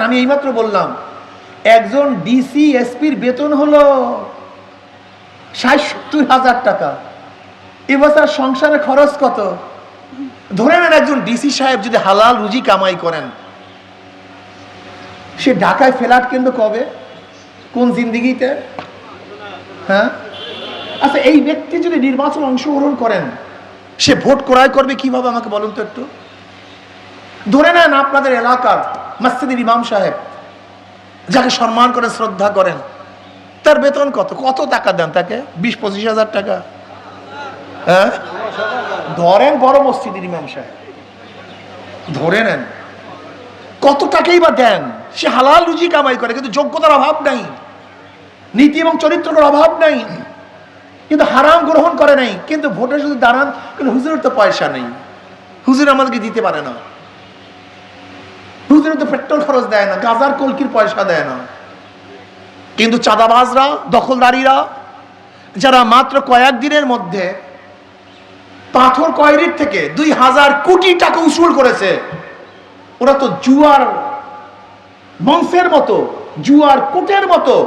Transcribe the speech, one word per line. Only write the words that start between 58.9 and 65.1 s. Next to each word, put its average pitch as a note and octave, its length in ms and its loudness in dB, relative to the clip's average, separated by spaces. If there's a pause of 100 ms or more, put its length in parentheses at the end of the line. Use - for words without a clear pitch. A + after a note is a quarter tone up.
তো D4 100 -2
পেট্রোল D4 340 -2
খরচ B3+ 280 0
দেয় G3+ 160 2
না, F#3+ 60 -2 (100)
গাজার A#3 340 2
কলকির C4+ 360 -2
পয়সা G#3 340 0
দেয় D#3 200 -2
না। B2+ 60 -8 (1400)
কিন্তু A3+ 280 2
চাঁদাবাজরা, A#3 600 4 (300)
দখলদারিরা, B3+ 600 2 (1000)